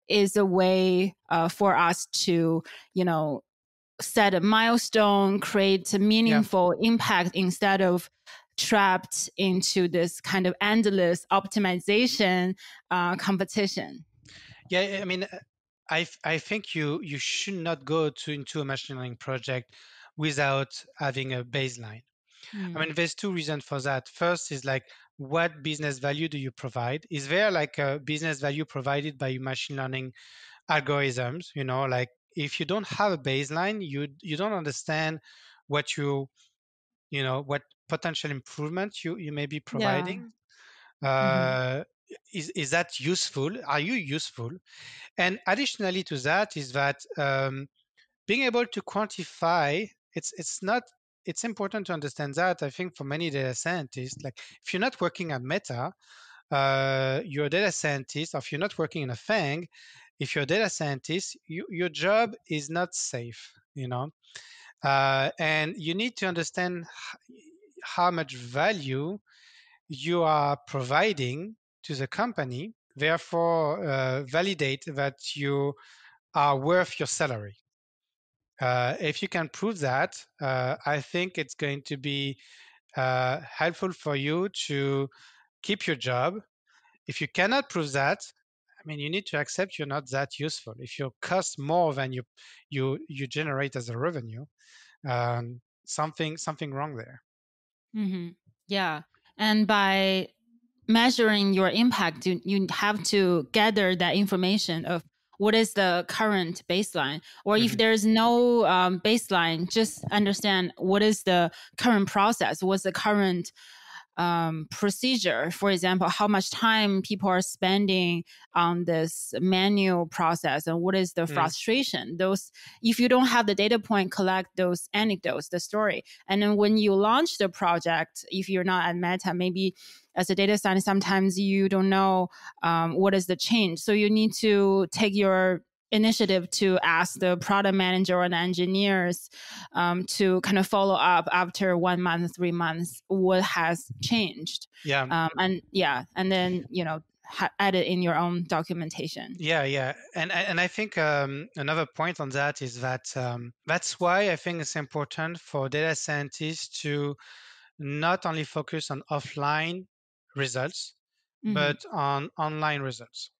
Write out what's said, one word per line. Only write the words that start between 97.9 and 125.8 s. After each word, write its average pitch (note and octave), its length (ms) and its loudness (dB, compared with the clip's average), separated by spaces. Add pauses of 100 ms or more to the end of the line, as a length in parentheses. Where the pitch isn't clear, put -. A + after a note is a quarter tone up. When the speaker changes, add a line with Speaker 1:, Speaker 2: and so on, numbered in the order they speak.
Speaker 1:
Mm-hmm. F#3 340 -6 (380)
Yeah. F3 360 -2 (340)
And G#3+ 300 2
by F#3+ 600 4 (580)
measuring A3 680 6
your F#3+ 160 4
impact, G3 560 2
you, F3+ 180 0
you F#3+ 280 0
have G#3 320 0
to F3+ 500 4
gather G#3 420 4
that E3+ 200 2
information F#3 680 0
of E3+ 160 -2 (360)
what G#3 180 2
is A3 180 4
the F3+ 360 2
current F#3+ 600 0
baseline, D#3 520 -2 (240)
or G#3 100 2
if A3 160 4
Speaker 2:
Mm-hmm. G#3+ 60 -4
Speaker 1:
there's A3 280 4
no, A#3 600 4
um, F3+ 340 4
baseline, F3+ 720 2
just A3 400 0
understand G3 640 2
what F#3+ 260 2
is G#3+ 220 4
the F3 260 4 (280)
current G#3+ 320 4
process, G3 520 2
what's F#3+ 220 0
the F#3+ 80 -2
current F#3+ 640 0 (640)
um, E3 500 0
procedure. F#3+ 800 0
For G3+ 220 0
example, F3+ 380 2
how G#3 180 0
much G3+ 240 2
time G#3+ 500 2
people F#3+ 280 -2
are F#3 120 4
spending F#3 840 2 (280)
on F3 320 2
this E3 540 -2
manual F#3+ 640 4 (120)
process D#3+ 500 0
and E3+ 160 0
what F#3+ 120 2
is F#3 180 0
the E3+ 120 0
Speaker 2:
Mm. D#3 80 -4
Speaker 1:
frustration. E3+ 840 -2
Those, F#3+ 340 0 (300)
if A3+ 180 2
you B3 80 6
don't B3+ 280 6
have A#3 120 4
the G3+ 80 2
data G#3+ 240 2
point, G3+ 320 0
collect F#3+ 460 0
those F3+ 360 0
anecdotes, G#3 560 0
the F3 100 -2
story. G#3 440 -2 (240)